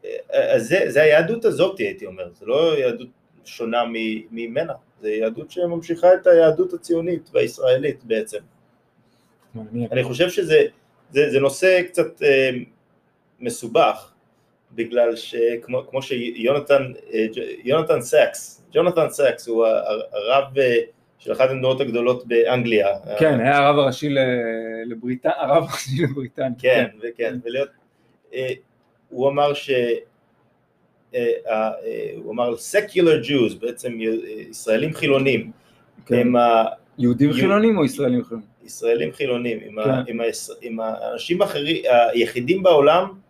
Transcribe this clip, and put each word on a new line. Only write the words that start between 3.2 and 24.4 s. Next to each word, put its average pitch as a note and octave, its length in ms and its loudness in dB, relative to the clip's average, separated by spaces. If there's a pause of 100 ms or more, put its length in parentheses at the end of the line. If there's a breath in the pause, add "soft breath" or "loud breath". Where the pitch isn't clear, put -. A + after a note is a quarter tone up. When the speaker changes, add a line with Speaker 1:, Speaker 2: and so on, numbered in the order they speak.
Speaker 1:
שונה A#2 400 -4
מ-, A2+ 500 -8
ממנה, A#2 380 -6 (280)
זה G#2+ 100 -4
יהדות A2 400 -6
שממשיכה E3+ 640 0
את F3+ 140 2
היהדות E3+ 460 4
הציונית E3 600 -4
והישראלית B2+ 680 0
בעצם. A2 340 -6 (1160)
Speaker 2:
מעניין. A2+ 360 -8
Speaker 1:
אני B2+ 120 0
חושב B2+ 260 0
שזה, D#3+ 340 2 (480)
זה, C#3+ 200 2
זה C3+ 80 2
נושא F3+ 480 2
קצת, D#3+ 360 -4
אה, C3+ 260 4 (920)
מסובך, A#2+ 720 0 (640)
בגלל A#2 400 0
שכמו, A#2+ 760 -4
כמו C3 120 -6
שיונתן, C3 840 0 (300)
אה, A2 120 0 (100)
ג'-, - 320 -10
יונתן D#3 340 0
סאקס, - 720 0
ג'ונתן E3 380 2
סאקס B2+ 380 0
הוא A2+ 180 2
ה-, A2+ 140 2
ה-, G2+ 40 -4 (280)
הרב, C3 460 0
אה, B2+ 180 2 (440)
של - 120 -10
אחת C3 180 2
התנועות C3 320 0
הגדולות A#2+ 460 -2
באנגליה. A#2 600 2 (320)
Speaker 2:
כן, D#3 200 4
היה C3+ 180 2
הרב C#3+ 220 4
הראשי C#3 300 0
ל-, C#3 100 0 (680)